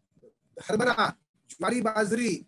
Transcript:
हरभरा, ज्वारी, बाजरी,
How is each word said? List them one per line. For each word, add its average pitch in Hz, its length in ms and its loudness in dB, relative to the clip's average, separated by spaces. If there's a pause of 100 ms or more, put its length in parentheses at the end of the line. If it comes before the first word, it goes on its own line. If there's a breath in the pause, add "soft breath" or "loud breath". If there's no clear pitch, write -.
(600)
हरभरा, 220 500 2 (380)
ज्वारी, 226 320 -2
बाजरी, 214 680 0